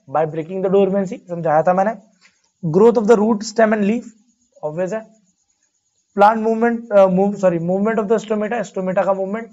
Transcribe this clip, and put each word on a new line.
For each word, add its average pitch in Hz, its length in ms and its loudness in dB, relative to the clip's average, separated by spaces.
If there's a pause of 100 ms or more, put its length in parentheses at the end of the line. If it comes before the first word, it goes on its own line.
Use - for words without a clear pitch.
by 151 160 -2
breaking 160 400 -6
the 190 100 -2
dormancy, 196 420 0 (100)
समझाया 160 360 0
था 180 100 2
मैंने। 196 220 0 (760)
Growth 202 280 4
of 214 100 -2
the 226 100 6
root, 214 220 0 (140)
stem 220 140 2
and 214 140 0
leaf, 220 220 -2 (640)
obvious 170 280 -6
है। 214 140 -8 (1120)
Plant 220 280 4
movement, 226 440 -2
अ, 196 140 6
move, 190 300 2
sorry, 185 240 0 (120)
movement 202 280 0
of 208 120 -2
the 214 160 -2
stomata, 214 340 -4
स्टोमेटा 190 420 -4
का 190 100 0
मूवमेंट, 196 400 -8